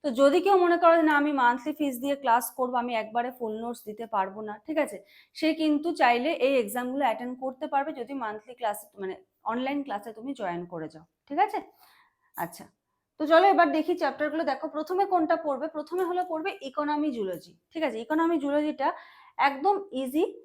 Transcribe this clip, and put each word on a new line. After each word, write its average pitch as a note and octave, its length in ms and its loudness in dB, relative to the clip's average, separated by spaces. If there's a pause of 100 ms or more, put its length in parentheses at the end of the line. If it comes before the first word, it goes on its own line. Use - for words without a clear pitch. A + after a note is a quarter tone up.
তো D4+ 40 -2 (120)
যদি C#4+ 260 8
কেউ G4 180 6
মনে F4 200 4
করে E4 140 8
যে, D#4+ 120 4
"না, D4+ 120 4
আমি D4 120 0
মান্থলি B3+ 460 2
ফিজ C#4 240 -2
দিয়ে C#4 200 0
ক্লাস B3 220 4 (120)
করবো, B3+ 260 -2
আমি B3 100 -4 (100)
একবারে A#3+ 340 -4
ফুল A3 160 -6 (100)
নোটস A#3 260 -8
দিতে A3 160 -12 (100)
পারবো G3 260 -2
না", G#3+ 120 -10 (100)
ঠিক D#4 220 -4
আছে? F#3+ 120 -12 (400)
সে D#4+ 120 2 (120)
কিন্তু D4+ 280 2 (120)
চাইলে B3 280 4 (180)
এই C#4 140 2
এক্সামগুলো B3 440 -4
অ্যাটেন্ড A#3+ 280 -2 (100)
করতে C4 300 -6
পারবে, C#4+ 260 0
যদি A#3+ 140 -10 (100)
মান্থলি G#3+ 360 -10
ক্লাস, G#3 180 -4 (240)
মানে F#3+ 120 -6 (380)
অনলাইন C4 320 -4
ক্লাসে A3 340 -8
তুমি B3+ 220 -10
জয়েন F3 220 -4 (120)
করে D#3+ 200 -8
যাও, D#3+ 120 -20 (200)
ঠিক C#4+ 200 -6
আছে? G#4 140 -6 (760)
আচ্ছা, - 300 -8 (540)
তো D4+ 120 -2
চলো E4+ 220 8
এবার E4+ 140 6 (100)
দেখি D#4 240 0
চ্যাপ্টারগুলো। D4+ 500 -2
দেখো, D4 140 -4 (100)
প্রথমে F4+ 280 0 (100)
কোনটা E4 220 4 (100)
পড়বে? C#4 300 -2
প্রথমে E4 340 -4
হলো F4+ 120 -2 (100)
পড়বে D#4+ 200 -4 (180)
ইকোনমি D4+ 480 -2
জুলজি, F3+ 340 -6 (200)
ঠিক D#4+ 160 -4
আছে? A3 160 -4
ইকোনমি E4 400 0
জুলজিটা D4 440 0 (500)
একদম C#4 380 2 (260)
ইজি C#4 220 0 (220)